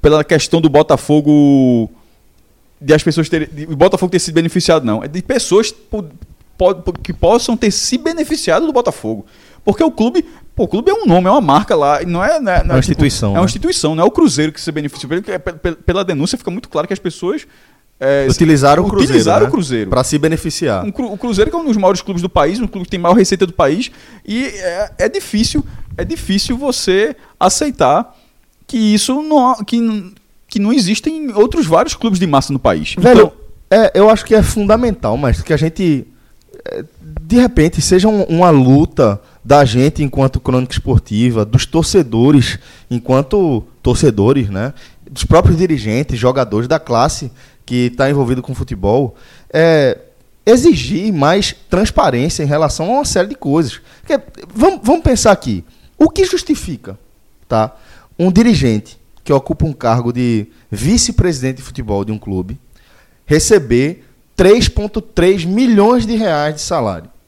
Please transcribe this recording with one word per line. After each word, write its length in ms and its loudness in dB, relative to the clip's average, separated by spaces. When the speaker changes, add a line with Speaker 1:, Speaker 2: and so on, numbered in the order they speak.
Speaker 1:
pela 220 4
questão 380 0
do 80 4
Botafogo, 1200 2
de 140 2
as 80 2
pessoas 260 -2
terem, 220 -4
de 140 -14
o 120 -8
Botafogo 360 2
ter 80 0
sido 140 -8
beneficiado, 500 0
não. 180 -2
É 60 -12
de 120 -10
pessoas 520 0
po-, 320 -12
po-, 200 2
po-, 160 -8
que 200 -10
possam 440 0
ter 160 0
se 260 -4
beneficiado 680 -2
do 60 -4
Botafogo. 540 -4
Porque 180 0
o 80 2
clube, 320 -2
pô, 100 -2
o 40 -6
clube 220 0
é 20 2
um 140 -2
nome, 200 4
é 40 2
uma 100 4
marca 340 2
lá, 280 2
e 20 -6
não 180 -4
é, 160 0
não 140 -2
é, 100 2
não 100 -2
Speaker 2:
É 20 0
uma 40 4
Speaker 1:
é, 40 2
tipo, 80 -2
Speaker 2:
instituição, 400 0
Speaker 1:
é 20 -2
uma 80 0
Speaker 2:
né? 60 2
Speaker 1:
instituição, 480 -2
não 100 0
é 20 4
o 40 4
Cruzeiro 420 0
que 80 -18
se 100 -10
beneficiou. 380 -8
Pela, 160 -8
pela, 380 -8
pela 280 -2
denúncia 320 -4
fica 140 -8
muito 180 -10
claro 180 -4
que 60 -6
as 60 -6
pessoas, 480 -6
é, 300 0
Speaker 2:
Utilizaram 540 4
o 60 0
Cruzeiro, 240 0
Speaker 1:
utilizaram 320 2
Speaker 2:
né? 40 -2
Speaker 1:
o 20 -4
Cruzeiro. 380 -4
Speaker 2:
Pra 160 0
se 140 -2
beneficiar. 680 -2
Speaker 1:
Um 60 -6
cru-, 200 -6
o 60 -10
Cruzeiro 340 -2
que 60 -6
é 20 -2
um 60 -6
dos 140 0
maiores 240 0
clubes 180 -6
do 80 -4
país, 320 -2
um 60 -4
clube 180 -10
que 60 -14
tem 100 -6
maior 140 4
receita 320 2
do 80 -10
país, 360 0
e 220 -6
é, 540 -8
é 100 0
difícil, 560 -2
é 80 -6
difícil 540 -4
você 580 -2
aceitar 760 0
que 100 -8
isso 460 0
não, 320 2
que, 480 -4
que 120 -8
não 160 0
existem 580 -2
outros 320 2
vários 300 0
clubes 260 -2
de 60 0
massa 260 0
no 60 -2
país. 400 -2
Speaker 2:
Velho, 340 6
Speaker 1:
Então 120 4
Speaker 2:
é, 120 2
eu 160 6
acho 160 0
que 80 2
é 80 6
fundamental, 720 0
mas 240 0
que 140 -2
a 20 0
gente, 500 -2
é, 180 -10
de 360 -4
repente, 440 2
seja 280 2
um, 160 0
uma 260 2
luta 680 4
da 200 6
gente 380 0
enquanto 380 -2
crônica 320 -2
esportiva, 720 0
dos 220 0
torcedores 920 2
enquanto 720 0
torcedores, 640 2
né? 240 -6
Dos 160 -8
próprios 340 4
dirigentes, 600 -2
jogadores 480 0
da 140 -2
classe 500 -2
que 240 -2
tá 180 -2
envolvido 340 -2
com 120 -10
futebol, 600 -2
é, 460 2
exigir 640 2
mais 420 0
transparência 760 0
em 40 -2
relação 400 -2
a 80 -2
uma 100 0
série 240 -2
de 60 -10
coisas. 460 -2
Porque, 180 -2
vamos, 280 2
vamos 200 0
pensar 300 2
aqui, 300 -2
o 100 4
que 160 2
justifica, 720 -6
tá, 280 -2
um 140 4
dirigente 640 2
que 100 -2
ocupa 320 0
um 80 -4
cargo 400 -2
de 340 -2
vice-presidente 840 -2
de 60 -20
futebol 420 -6
de 80 -6
um 60 -8
clube 400 -8
receber 800 0
três 320 2
ponto 320 -6
três 440 -2
milhões 640 2
de 100 -2
reais 380 -2
de 80 -14
salário? 480 -4